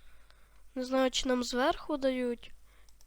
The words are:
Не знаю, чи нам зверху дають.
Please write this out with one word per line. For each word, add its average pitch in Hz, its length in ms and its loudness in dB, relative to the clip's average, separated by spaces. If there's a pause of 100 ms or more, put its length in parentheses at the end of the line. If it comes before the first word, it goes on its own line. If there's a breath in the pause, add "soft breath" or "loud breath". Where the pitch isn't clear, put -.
(760 soft breath)
Не 254 80 -4
знаю, 262 280 2
чи - 160 0
нам 247 160 2
зверху 285 540 0
дають. 254 540 -2 (560 soft breath)